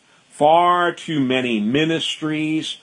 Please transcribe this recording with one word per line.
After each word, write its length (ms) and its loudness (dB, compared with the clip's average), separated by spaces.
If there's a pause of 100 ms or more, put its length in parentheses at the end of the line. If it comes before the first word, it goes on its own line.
(300)
far 640 2
too 260 -6
many 400 0
ministries, 1200 -2